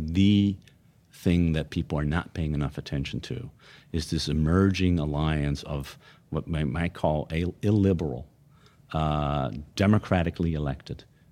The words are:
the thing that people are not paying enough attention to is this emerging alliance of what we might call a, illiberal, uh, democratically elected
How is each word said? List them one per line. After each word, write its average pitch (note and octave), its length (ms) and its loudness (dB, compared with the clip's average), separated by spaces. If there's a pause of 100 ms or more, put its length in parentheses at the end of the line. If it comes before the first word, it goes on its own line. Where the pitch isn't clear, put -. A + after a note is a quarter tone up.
(120)
the G2+ 440 4 (560)
thing F2 400 2
that D#2 180 -2
people D#2+ 280 -4
are D2 60 -2
not D#2 300 -2
paying D#2 200 -4
enough C#2+ 220 -4
attention C#2+ 440 -6
to - 300 -10 (420)
is D#2+ 180 -2
this D2+ 180 -2
emerging F2 680 4
alliance D2+ 640 0
of C#2 340 -8 (320)
what D#2 180 -4
we D#2 180 -2
might E2+ 280 -2
call D#2 400 -2
a, E2+ 140 0 (160)
illiberal, F2 640 2 (680)
uh, D2 580 0 (240)
democratically F2+ 800 2
elected C#2+ 520 -6 (280)